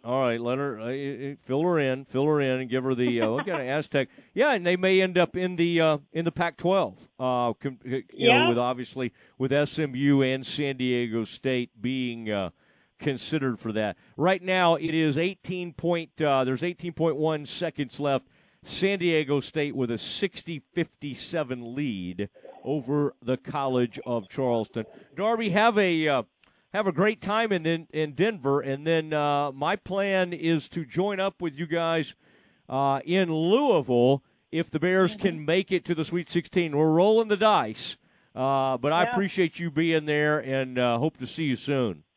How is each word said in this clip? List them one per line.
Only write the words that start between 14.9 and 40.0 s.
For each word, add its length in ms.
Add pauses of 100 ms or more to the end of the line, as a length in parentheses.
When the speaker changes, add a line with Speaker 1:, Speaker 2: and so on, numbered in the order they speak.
Speaker 1:
is 240
eighteen 560
point, 460
uh, 240
there's 180
eighteen 300
point 240
one 300
seconds 540
left. 260 (360)
San 360
Diego 420
State 360
with 140
a 80
sixty 640 (140)
fifty-seven 1000
lead 540 (340)
over 600
the 160
College 680
of 220
Charleston. 560 (320)
Darby, 340
have 280
a, 300
uh, 140 (520)
have 120
a 60
great 300
time 300
in, 120
in, 260
in 220
Denver, 480
and 260
then, 280
uh, 360
my 260
plan 580
is 340
to 160
join 340
up 220
with 180
you 80
guys, 480 (540)
uh, 380
in 280
Louisville 880 (300)
if 180
the 80
Bears 360
Speaker 2:
Mm-hmm. 80
Speaker 1:
can 240
make 260
it 140
to 80
the 100
Sweet 260
sixteen. 460
We're 140
rolling 380
the 100
dice, 580 (380)
uh, 420
but 160
I 120
Speaker 2:
Yeah. 60
Speaker 1:
appreciate 480
you 120
being 340